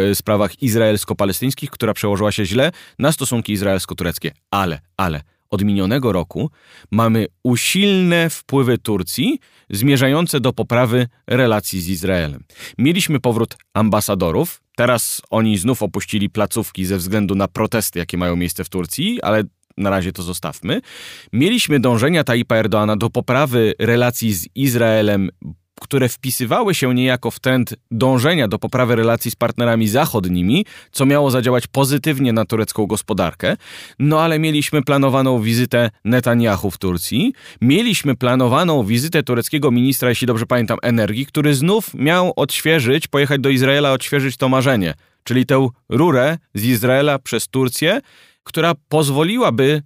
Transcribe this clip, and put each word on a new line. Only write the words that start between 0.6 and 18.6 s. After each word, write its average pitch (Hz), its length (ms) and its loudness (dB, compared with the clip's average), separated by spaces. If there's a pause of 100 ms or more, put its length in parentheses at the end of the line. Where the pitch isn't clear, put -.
izraelsko-palestyńskich, 110 1080 -2
która 107 240 -4
przełożyła 104 380 -2
się 104 140 -2
źle 120 260 0 (260)
na 143 140 2
stosunki 120 400 -4
izraelsko-tureckie. 90 800 -2 (200)
Ale, 92 300 -2 (160)
ale 82 260 -2 (280)
od 98 140 -2
minionego 104 480 0
roku 92 380 -4 (400)
mamy 110 360 2 (160)
usilne 170 880 2
wpływy 123 480 0
Turcji 110 600 -2 (320)
zmierzające 139 680 2
do 120 120 0
poprawy 120 560 0 (180)
relacji 110 540 0
z 85 80 -6
Izraelem. 87 560 -4 (340)
Mieliśmy 151 420 0
powrót 113 360 -2 (180)
ambasadorów. 104 880 0 (140)
Teraz 120 540 0
oni 110 280 2
znów 117 240 -2
opuścili 101 480 -4
placówki 101 540 -4
ze 95 120 -2
względu 95 380 -2
na 95 140 0
protesty, 110 500 -2
jakie 87 200 -6
mają 90 180 0
miejsce 87 280 -4